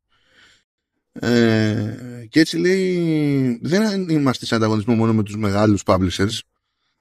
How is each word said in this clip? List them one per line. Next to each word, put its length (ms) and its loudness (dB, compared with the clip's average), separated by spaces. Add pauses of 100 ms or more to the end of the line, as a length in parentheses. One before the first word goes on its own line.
(1120)
Ε, 1160 0
και 120 -10
έτσι, 160 -10
λέει, 1040 0
δεν 460 0
είμαστε 380 0
σε 80 -2
ανταγωνισμό 400 0
μόνο 200 2
με 80 2
τους 140 -8
μεγάλους 500 2
publishers, 520 0 (640)